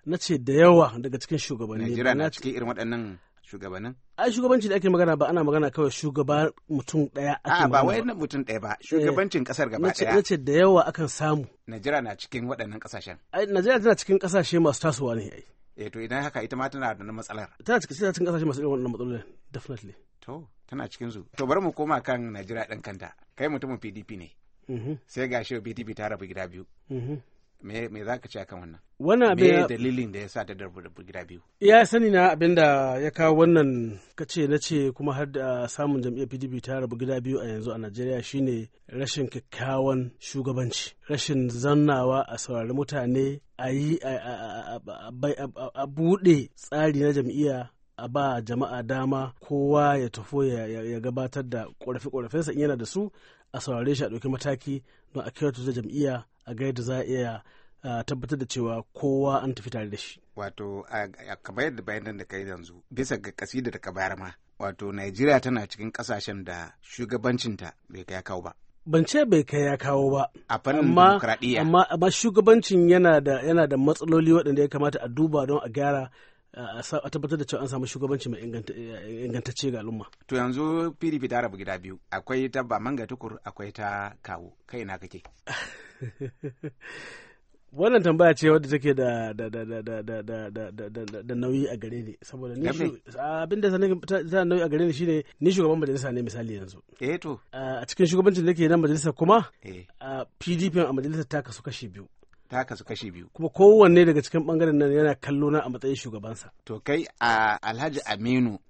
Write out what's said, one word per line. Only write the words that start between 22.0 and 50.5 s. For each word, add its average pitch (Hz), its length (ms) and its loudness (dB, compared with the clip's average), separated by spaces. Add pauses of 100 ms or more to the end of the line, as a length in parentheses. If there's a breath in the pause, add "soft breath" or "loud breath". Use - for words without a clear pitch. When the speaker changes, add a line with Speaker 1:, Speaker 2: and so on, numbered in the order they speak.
Speaker 2:
kan 127 180 -2
Najeriya 110 480 -8
ɗin 107 140 -12
kanta. 90 300 -14 (220)
Kai 139 140 -2
mutumin 135 320 -6
P 110 100 -12
D 101 140 -16
P 104 120 -16
ne. 85 120 -16 (400)
Speaker 1:
Mhm. 127 380 -6
Speaker 2:
Sai 131 220 -6
ga 123 140 -4
shi 123 180 -8
P 110 120 -12
D 113 120 -10
P 107 100 -10
ta 107 140 -8
rabu 98 200 -8
gida 92 180 -10
biyu. 90 200 -16 (240)
Speaker 1:
Mhm. 131 320 -8 (400)
Speaker 2:
Me, 113 260 -8
me 104 160 -12
za 110 140 -4
ka 107 100 -18
ce 107 120 -12
akan 92 200 -14
wannan? 82 200 -18 (200)
Speaker 1:
Wannan 220 320 6
abin 185 140 4
Speaker 2:
Me 180 60 8
Speaker 1:
ya - 160 4
Speaker 2:
dalilin 123 440 -2
da 101 80 -10
ya 101 80 -12
sa 107 160 -8
ta 95 100 -12
rabu, 92 260 -14
rabu 87 240 -20
gida 90 200 -14
biyu? 85 160 -20 (200)
Speaker 1:
Ya 214 260 10
sani 226 240 4
na 180 200 8
abin 165 240 4
da 139 440 4
ya 147 120 -2
kawo 160 260 4
wannan 139 600 6 (180)
kace 156 320 -2
na 147 100 2
ce 143 340 0
kuma 147 200 -4
har 139 140 -4
da 131 420 -4
samun 143 340 -2
jam'iyyar 123 260 -4
P 131 100 -10
D 131 100 -8
P 127 120 -6
ta 135 200 -6
rabu 120 160 -6
gida 127 240 -4
biyu 131 200 -4
a 123 80 -8
yanzu 110 240 -6
a 110 60 -8
Najeriya 117 440 -6
shine 123 460 -4 (200)
rashin 131 400 -6
kyakkyawan 131 920 -2
shugabanci, 127 760 -6 (140)
rashin 143 420 0
zannawa 135 800 2
a 113 100 -10
saurari 117 340 -6
mutane, 135 680 -2 (180)
a 127 120 -4
yi, 147 320 -2
a, 135 60 -6
a, 123 240 -6
a, 110 440 -10
a, 113 120 -12
a, - 240 -14 (160)
a, 139 280 -4
a, 127 140 -10 (120)
a 139 40 -4
buɗe 160 680 4
tsari 151 440 0
na 147 120 4
jam'iyya, 131 560 0 (280)
a 120 120 -10
ba 131 320 -2
jama'a 120 420 -4
dama, 131 580 -2
kowa 143 580 2
ya 123 100 -2
tafo 139 360 -4
ya, 117 220 -2